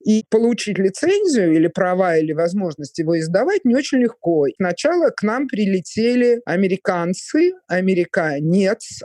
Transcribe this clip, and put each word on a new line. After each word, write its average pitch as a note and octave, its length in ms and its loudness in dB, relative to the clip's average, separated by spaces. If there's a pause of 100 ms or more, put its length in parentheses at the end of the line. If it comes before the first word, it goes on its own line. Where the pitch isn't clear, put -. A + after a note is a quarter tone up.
И G#3+ 240 2
получить A3 500 0
лицензию A#3+ 760 2
или E3 120 4
права, F3+ 520 0
или D#3+ 160 0
возможность E3+ 640 -4
его D#3+ 220 0
издавать G#3+ 440 0
не B3 120 4
очень C#4 220 0
легко. E3+ 480 0 (100)
Сначала C#4+ 540 0
к - 120 -6
нам A#3+ 240 -2
прилетели A#3 960 0
американцы, F#3+ 1080 0 (160)
американец, F3+ 1400 0